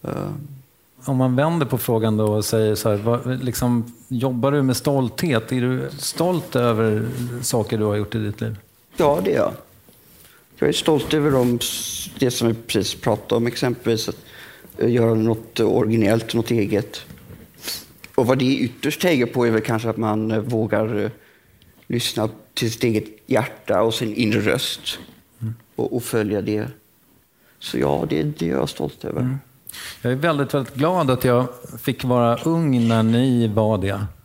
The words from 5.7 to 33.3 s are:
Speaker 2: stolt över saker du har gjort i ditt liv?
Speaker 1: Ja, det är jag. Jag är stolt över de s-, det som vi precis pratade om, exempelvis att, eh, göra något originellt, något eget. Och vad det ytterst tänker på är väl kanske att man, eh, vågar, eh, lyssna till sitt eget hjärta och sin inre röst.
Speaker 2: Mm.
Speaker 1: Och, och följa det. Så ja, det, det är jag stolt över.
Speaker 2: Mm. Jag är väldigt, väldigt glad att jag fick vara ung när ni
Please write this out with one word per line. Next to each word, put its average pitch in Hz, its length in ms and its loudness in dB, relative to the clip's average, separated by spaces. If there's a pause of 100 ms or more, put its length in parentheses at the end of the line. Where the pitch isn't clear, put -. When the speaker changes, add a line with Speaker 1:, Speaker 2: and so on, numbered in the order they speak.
Speaker 2:
stolt - 580 -2
över 113 500 2 (360)
saker 117 360 0
du 107 60 0
har 104 120 2
gjort 104 200 -4
i 113 40 0
ditt 104 220 -6
liv? 113 140 -6 (420)
Speaker 1:
Ja, 156 260 4
det 90 100 0
är - 40 2
jag. - 160 0 (1040)
Jag 139 120 2
är 151 40 0
stolt - 400 0
över 151 180 2
de 123 240 2
s-, - 540 -6 (100)
det 127 120 2
som 117 160 0
vi 113 60 2
precis - 480 -2
pratade 113 340 0
om, 117 120 2
exempelvis 117 600 -2
att, - 80 -8 (600)
eh, 117 140 2
göra 117 220 4
något 110 460 0
originellt, 110 720 2
något 117 180 0
eget. 107 500 0 (1120)
Och 120 120 4
vad 131 100 6
det 131 80 2 (120)
ytterst 123 440 -4
tänker 147 240 4
på 120 220 0
är 113 40 4
väl 110 100 2
kanske 113 280 -2
att 110 80 -2
man, 110 340 0
eh, 110 80 0
vågar, 107 640 0
eh, 110 60 -2 (800)
lyssna 113 420 -2 (240)
till 113 180 -2
sitt - 120 -4
eget 107 220 2 (200)
hjärta 110 560 0
och 113 120 2
sin 110 200 -4
inre 110 260 2
röst. - 600 -2 (420)
Speaker 2:
Mm. 113 120 -6 (220)
Speaker 1:
Och, - 200 -4
och 120 80 -2
följa 107 380 0
det. 107 260 -2 (920)
Så - 180 -8
ja, 71 320 2
det, - 140 0
det 147 260 -4
är - 40 -2
jag 67 160 0
stolt - 360 -8
över. - 160 -4
Speaker 2:
Mm. 127 160 -2 (640)
Jag 123 100 0
är 127 60 0
väldigt, 143 360 0
väldigt 135 220 -2
glad 156 360 2
att 123 120 0
jag 127 240 4 (340)
fick - 220 -4
vara 120 340 4
ung 151 500 2
när 113 160 4
ni 117 440 4